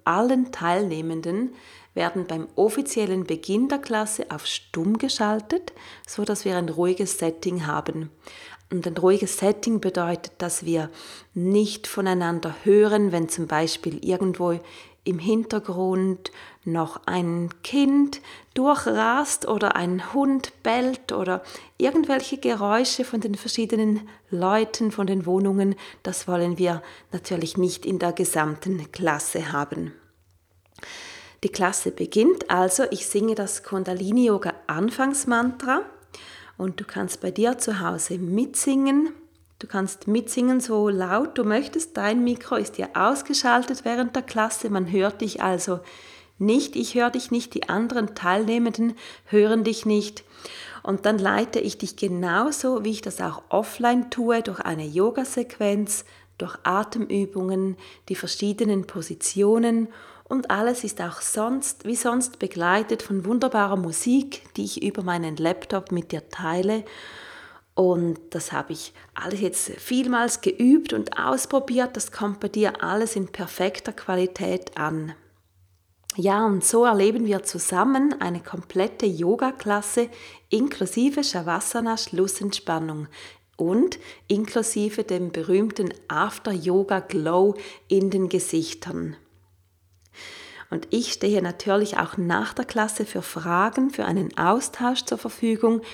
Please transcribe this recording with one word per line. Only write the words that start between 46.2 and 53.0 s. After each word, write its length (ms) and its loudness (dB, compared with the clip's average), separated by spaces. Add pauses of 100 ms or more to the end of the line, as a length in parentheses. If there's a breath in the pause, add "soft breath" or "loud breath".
nicht. 360 2
Ich 200 -2
höre 160 2
dich 200 -4
nicht. 240 -2
Die 140 -4
anderen 460 -2
Teilnehmenden 800 2 (320 loud breath)
hören 360 6
dich 240 -2
nicht. 380 0 (580 loud breath)
Und 220 -2
dann 140 4
leite 420 2
ich 160 -2
dich 200 -8
genauso, 880 0
wie 60 0
ich 120 -6